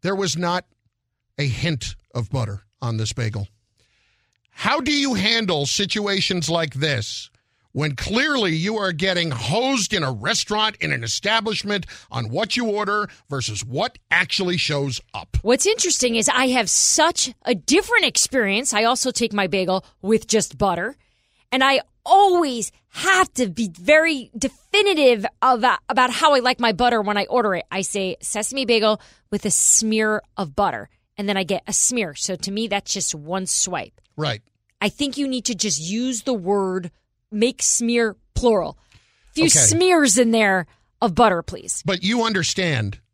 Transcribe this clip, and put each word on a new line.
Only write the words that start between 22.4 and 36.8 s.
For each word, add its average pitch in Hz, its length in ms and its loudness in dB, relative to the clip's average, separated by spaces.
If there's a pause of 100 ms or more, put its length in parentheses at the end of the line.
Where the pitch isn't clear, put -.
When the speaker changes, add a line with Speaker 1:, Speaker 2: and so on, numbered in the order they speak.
Speaker 2:
have 370 460 0
to 247 140 0
be 196 200 -4
very 294 680 2
definitive 285 880 2 (160)
about, 240 460 4
about 254 220 2
how 294 240 4
I 269 40 4
like 254 220 0
my 240 120 2
butter 233 300 2
when 208 160 0
I 202 80 -2
order 220 300 0
it. 165 140 -6
I 190 120 -4
say 185 400 -4
sesame 247 420 -4
bagel 214 360 2 (300)
with 208 140 -4
a 202 60 0
smear 220 720 2 (140)
of 160 200 -6
butter, 143 320 -2 (300)
and 202 100 -4
then 202 80 0
I 190 80 0
get 175 220 -4
a 208 80 -8
smear. 208 400 0
So 185 220 -6
to 196 140 -8
me, 214 180 -4
that's 202 240 -4
just - 220 -4
one 165 300 -6
swipe. 170 560 -4 (160)
Speaker 1:
Right. 143 240 -4 (400)
Speaker 2:
I 208 80 0
think 269 300 -4
you 277 100 -2
need 254 180 -4
to 254 80 -2
just 175 260 -2
use 226 420 -4
the 262 100 -2
word, 190 580 -2 (400)